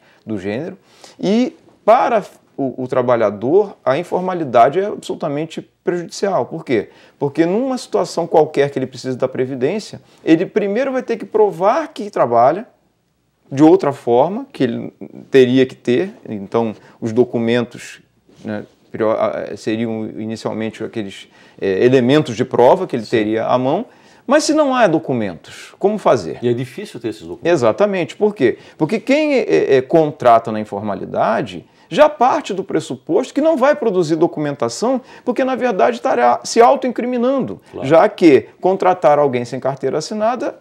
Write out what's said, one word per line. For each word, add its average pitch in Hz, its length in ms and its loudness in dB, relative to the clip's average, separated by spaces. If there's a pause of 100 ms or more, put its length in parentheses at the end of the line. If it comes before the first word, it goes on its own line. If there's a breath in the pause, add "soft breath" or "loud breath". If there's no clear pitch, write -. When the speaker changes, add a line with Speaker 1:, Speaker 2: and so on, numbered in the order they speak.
(240 soft breath)
Speaker 1:
do 110 140 -8
gênero. 127 400 -8 (420 loud breath)
E 226 340 0 (300)
para 233 400 2 (320)
o, 131 280 -6
o 127 40 -6
trabalhador, 123 960 0
a 131 140 0
informalidade 170 840 0
é 202 60 -2
absolutamente 160 720 -8 (240)
prejudicial. 175 640 -4
Por 160 180 -12
quê? 113 240 -2 (300 soft breath)
Porque 143 260 -2
numa 247 320 -2
situação 180 500 -4
qualquer 151 440 2
que 135 80 -6
ele 131 80 -4
precise 127 320 -8
da 127 100 -2
Previdência, 135 720 -6 (240 soft breath)
ele 165 220 4
primeiro 214 440 -2
vai 254 120 -4
ter 233 160 -4
que 254 80 -12
provar 214 640 2
que 208 220 -10
trabalha 135 560 2 (880)
de 139 100 0
outra 160 300 6
forma, 151 600 0
que 135 120 -2
ele 117 280 -4 (380)
teria 131 360 6
que 131 100 -8
ter. 151 340 -2 (160)
Então, 107 480 -4 (260 loud breath)
os 113 120 -6
documentos, 120 880 -2 (420)
né, 107 220 -10 (260)
prio-, 110 200 -2
a, 95 460 -4
seriam 110 520 -4 (100)
inicialmente 110 640 -8
aqueles, 104 460 -10 (320 soft breath)
é, 98 240 0
elementos 127 500 2
de 120 100 -2
prova 143 420 4
que 147 100 -6
ele 110 80 -6
Speaker 2:
Sim. - 60 -16
Speaker 1:
teria 110 360 0
à 120 120 2
mão. 147 260 -2 (440 soft breath)
Mas 294 140 2
se 311 100 -2
não 285 220 0
há 233 140 4
documentos, 120 880 -4
como 208 200 0
fazer? 107 440 0
Speaker 2:
E 120 60 0
é 120 40 2
difícil 127 460 -10
ter 110 120 -6
esses - 120 -12
documentos. 87 260 -8
Speaker 1:
Exatamente. 170 680 2
Por 202 180 0
quê? 117 240 2 (180 loud breath)
Porque 156 220 -2
quem 294 360 0
é, - 420 2
é, 127 40 4
contrata 127 680 2
na 110 80 -4
informalidade 101 1080 -4 (240 soft breath)
já 262 200 4
parte 262 440 -2
do 175 120 -6
pressuposto - 680 -4
que 277 80 -2
não 320 160 2
vai 277 200 2
produzir 180 400 0
documentação, 156 840 -2 (240 loud breath)
porque, - 200 -2
na 262 100 -2
verdade, 233 440 0
estará 240 440 0
se - 180 0
autoincriminando, 247 1000 0 (100)
Speaker 2:
Claro. 95 160 -8
Speaker 1:
já 165 220 6
que 147 400 4 (120)
contratar 180 600 2
alguém 123 240 0
sem 127 160 -10
carteira 135 380 -4
assinada 220 640 -4